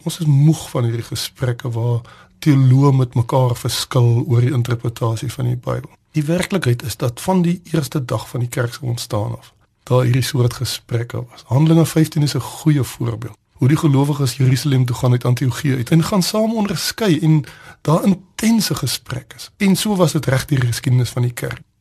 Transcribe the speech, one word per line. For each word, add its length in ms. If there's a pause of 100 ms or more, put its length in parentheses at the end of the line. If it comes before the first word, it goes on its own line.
Ons 140
is 80
moeg 440
van 140
hierdie 180
gesprekke 680
waar 300 (380)
teoloë 580
met 180
mekaar 420
verskil 720
oor 120
die 120
interpretasie 800
van 120
die 120
Bybel." 340 (220)
Die 120
werklikheid 580
is 140
dat 240
van 220
die 180 (120)
eerste 320
dag 240
van 120
die 80
kerk 260
se 80
ontstaan 560
af, 160 (280)
daar 220
hierdie 180
soort 300
gesprekke 800
was. 160
Handelinge 400
vyftien 360
is 120
'n 60
goeie 420
voorbeeld. 540 (160)
Hoe 160
die 80
gelowiges 600
Jerusalem 480
toe 120
gaan 160
uit 120
Antiochië 500
uit 160
en 120
gaan 200
saam 320
onderskei 640
en 260 (360)
daar 240
intense 680
gesprekke 640
is. 200
En 200
so 200
was 160
dit 140
reg 180
deur 160
die 80
geskiedenis 420
van 120
die 100
kerk. 280 (200)